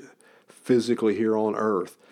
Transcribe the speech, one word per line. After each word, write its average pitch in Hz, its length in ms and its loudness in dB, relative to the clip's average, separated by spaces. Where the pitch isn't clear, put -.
physically 113 680 0
here 110 200 0
on 107 200 0
earth? 107 400 -2